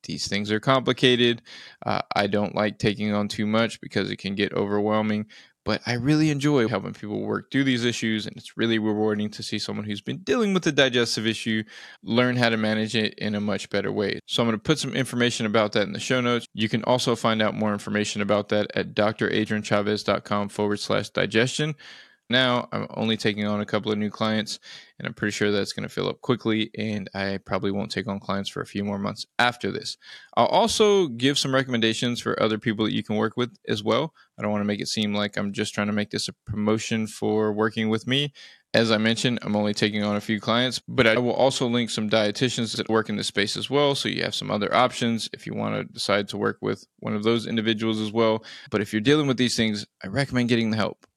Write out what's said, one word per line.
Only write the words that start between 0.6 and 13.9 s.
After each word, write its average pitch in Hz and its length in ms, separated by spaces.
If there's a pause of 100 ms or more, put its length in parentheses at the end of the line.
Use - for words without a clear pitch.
Uh, 104 160 (140)
I 101 100
don't 101 300
like 104 240
taking 104 340
on 104 140
too 107 180
much 110 360
because 98 280
it 101 80
can 98 160
get 98 180
overwhelming, 107 760 (360)
but 104 220
I 117 80
really 151 380
enjoy 143 360
helping 98 260
people 104 280
work 104 300
through 135 140
these 123 200
issues, 110 400
and - 100
it's - 220
really 113 220
rewarding 107 500
to 104 140
see 107 160
someone 107 260
who's 104 160
been - 160
dealing 202 380
with 175 100
a 160 60
digestive 123 560
issue 110 360 (380)
learn 123 340
how 123 140
to 113 80
manage 110 380
it 110 240
in 107 160
a 104 40
much 104 300
better 101 220